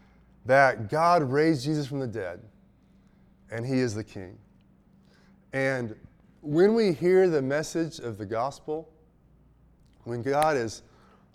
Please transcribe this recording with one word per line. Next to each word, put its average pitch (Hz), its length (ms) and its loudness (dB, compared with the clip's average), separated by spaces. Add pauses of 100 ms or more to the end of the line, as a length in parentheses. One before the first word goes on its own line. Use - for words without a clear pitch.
(460)
that 127 420 4
God 165 340 4
raised 139 420 2
Jesus 151 220 -2
from 139 140 -8
the 131 60 -6
dead, 95 340 -8 (1120)
and 117 160 -8
he 131 140 0
is 120 140 0
the 104 100 -6
King. 98 340 -16 (1120)
And 135 420 -2 (460)
when 180 340 2
we 214 180 2
hear 185 360 4
the 151 140 0
message 151 560 -4
of 113 200 -10
the 104 80 -10
gospel, 139 640 -6 (1160)
when 117 180 -8
God 147 340 2
is 113 260 -6 (520)